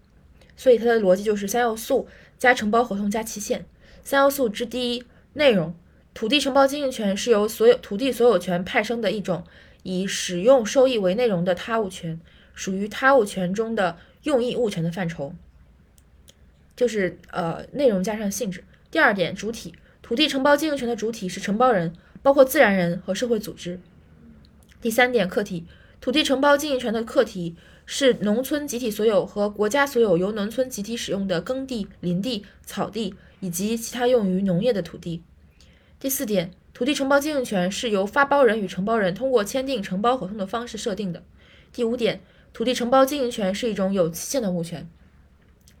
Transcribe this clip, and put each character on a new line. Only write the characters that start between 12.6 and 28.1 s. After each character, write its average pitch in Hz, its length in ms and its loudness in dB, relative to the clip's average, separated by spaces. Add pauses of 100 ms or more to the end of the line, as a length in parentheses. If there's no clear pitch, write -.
于 196 120 -4
他 262 300 4
物 233 80 6
权 190 300 -4
中 226 200 -4
的 185 220 -2 (280)
用 269 200 0
益 240 100 -4
物 240 140 -2
权 170 160 -4
的 170 80 -4
范 180 160 -4
畴， 165 260 -10 (1400)
就 247 140 2
是， 196 300 -2 (120)
呃， 165 420 -4
内 277 160 2
容 190 140 2
加 208 140 -4
上 214 140 -4
性 202 200 -6
质。 - 140 -12 (260)
第 - 80 -2
二 277 140 6
点， 175 220 -2
主 214 180 -8
体， 190 220 -14 (260)
土 - 160 -6
地 302 100 4
承 277 160 -2
包 285 140 6
经 311 140 0
营 285 60 -2
权 247 120 -4
的 233 80 -2
主 214 160 -4
体 196 160 -8
是 180 100 -8
承 202 180 -2
包 254 140 4
人， 170 220 0 (300)
包 277 100 6
括 277 120 8
自 262 140 2
然 214 160 6
人 175 300 0
和 190 100 -4
社 233 140 -2
会 226 100 0
组 - 140 -10
织。 175 260 -12 (1000)
第 233 100 -4
三 247 220 2
点， 202 160 2
客 208 160 -2
体， 175 200 -10 (360)
土 - 100 -4
地 294 140 2
承 269 160 0
包 285 160 6
经 285 160 -2
营 254 80 -2
权 240 120 -4
的 226 120 -4
客 240 180 2
体 175 320 -6 (320)
是 262 340 2